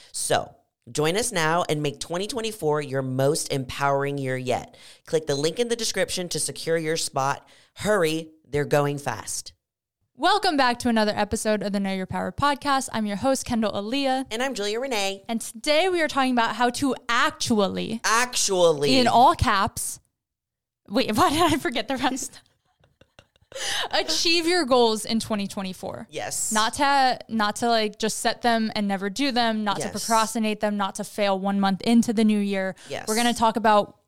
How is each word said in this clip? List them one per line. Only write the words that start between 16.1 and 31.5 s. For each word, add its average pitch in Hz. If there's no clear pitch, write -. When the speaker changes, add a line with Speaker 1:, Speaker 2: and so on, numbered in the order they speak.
Speaker 2:
about 226
how 247
to 254
actually, 220
Speaker 1:
Actually. 190
Speaker 2:
in 240
all 269
caps, 220
wait, 208
<laughs> 208
why 320
did 302
I 320
forget 247
the 269
rest? 262
<laughs> -
Achieve 330
your 349
goals 233
in 226
twenty 202
twenty-four. 190
Speaker 1:
Yes. 147
Speaker 2:
Not 220
to, 269
not 214
to, 240
like, 220
just -
set 226
them 226
and 208
never 196
do 269
them, 226
not 202
to 151
Speaker 1:
Yes. 208
Speaker 2:
procrastinate 220
them, 208
not 202
to 208
fail 202
one 196